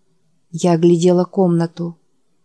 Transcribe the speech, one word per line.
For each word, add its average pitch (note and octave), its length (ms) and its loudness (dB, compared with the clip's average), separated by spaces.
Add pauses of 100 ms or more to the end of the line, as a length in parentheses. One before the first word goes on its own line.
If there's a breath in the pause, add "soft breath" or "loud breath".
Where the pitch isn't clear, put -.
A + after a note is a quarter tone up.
(500)
Я E3+ 220 -2
оглядела F3 520 2
комнату. E3+ 760 -4 (460)